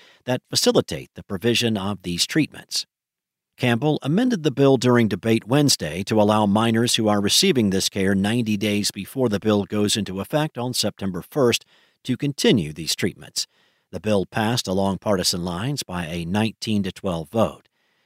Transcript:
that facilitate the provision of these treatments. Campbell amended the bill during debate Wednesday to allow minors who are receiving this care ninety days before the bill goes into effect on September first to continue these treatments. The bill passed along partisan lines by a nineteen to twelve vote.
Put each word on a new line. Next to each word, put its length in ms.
that 240
facilitate 640
the 80
provision 560
of 240
these 240
treatments. 580
Campbell 460
amended 400
the 80
bill 260
during 320
debate 380
Wednesday 560
to 180
allow 240
minors 520
who 120
are 100
receiving 520
this 180
care 260
ninety 440
days 320
before 400
the 100
bill 240
goes 320
into 240
effect 380
on 160
September 480
first 420
to 120
continue 600
these 200
treatments. 520
The 80
bill 280
passed 420
along 300
partisan 480
lines 360
by 220
a 220
nineteen 560
to 100
twelve 380
vote. 400